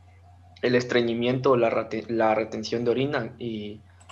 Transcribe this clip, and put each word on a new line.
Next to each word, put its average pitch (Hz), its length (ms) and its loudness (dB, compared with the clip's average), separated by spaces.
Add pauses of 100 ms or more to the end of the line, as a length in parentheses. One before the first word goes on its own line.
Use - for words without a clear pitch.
(640)
el 127 120 4
estreñimiento 123 760 2
o 123 60 4
la 113 120 4
rate-, 110 400 -4
la 113 240 2
retención 113 500 -4
de 120 60 2
orina, 127 480 -2
y, 107 460 -10 (280)